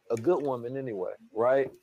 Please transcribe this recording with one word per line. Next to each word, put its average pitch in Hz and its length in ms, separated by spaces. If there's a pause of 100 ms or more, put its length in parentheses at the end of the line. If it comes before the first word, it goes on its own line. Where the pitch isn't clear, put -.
(120)
A 117 40
good 135 260
woman 127 360
anyway, 107 340 (240)
right? 135 340 (140)